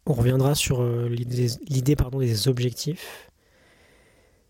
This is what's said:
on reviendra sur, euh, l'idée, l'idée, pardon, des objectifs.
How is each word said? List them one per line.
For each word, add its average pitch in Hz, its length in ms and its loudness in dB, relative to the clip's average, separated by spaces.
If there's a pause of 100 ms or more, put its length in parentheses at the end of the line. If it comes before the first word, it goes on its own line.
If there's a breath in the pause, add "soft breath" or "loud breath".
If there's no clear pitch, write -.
on 156 80 2
reviendra 131 420 4
sur, 135 260 0
euh, 120 260 0
l'idée, 120 400 -2 (200)
l'idée, 135 280 2
pardon, 131 240 0
des 113 280 0
objectifs. 123 840 -2 (1200 soft breath)